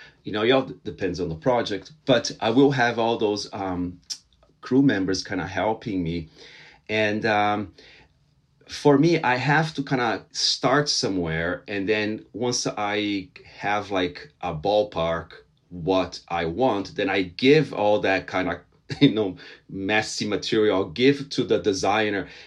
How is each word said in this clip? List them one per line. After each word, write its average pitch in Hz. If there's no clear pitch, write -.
You 101
know, 107
it 120
all 135
d-, -
depends 92
on 87
the 80
project, 113
but 131
I 110
will 139
have 117
all 117
those, 104
um, 90
crew 131
members 95
kinda 92
helping 95
me. 82
And, 107
um, 104
for 143
me, 160
I 123
have 147
to -
kinda 120
start 143
somewhere, 87
and 101
then 107
once 123
I 104
have, 101
like, 92
a 85
ballpark 82
what 90
I 85
want, 98
then 98
I 98
give 135
all 104
that 95
kinda 87
<laughs> -
you 139
know, 101
messy 107
material. 104
I'll 92
give 135
to 123
the 107
designer 101